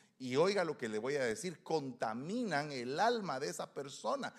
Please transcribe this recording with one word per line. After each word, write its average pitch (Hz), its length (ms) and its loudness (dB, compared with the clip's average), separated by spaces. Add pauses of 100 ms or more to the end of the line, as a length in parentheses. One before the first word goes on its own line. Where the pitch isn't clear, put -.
(180)
y 127 180 -2
oiga 185 280 6
lo 151 140 -2
que 117 100 -2
le 107 120 0
voy 131 160 -2
a 135 100 2
decir: 123 380 -2
contaminan 147 1080 -2
el 131 280 -4
alma 202 400 2
de 151 100 -2
esa 170 240 -8
persona 143 640 -4